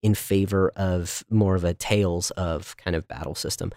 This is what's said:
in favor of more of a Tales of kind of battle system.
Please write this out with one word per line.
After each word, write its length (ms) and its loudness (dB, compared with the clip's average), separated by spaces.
in 140 4
favor 600 2
of 520 -2
more 260 4
of 100 0
a 80 2
Tales 580 0
of 460 -4
kind 180 -4
of 140 -2
battle 260 -8
system. 420 -6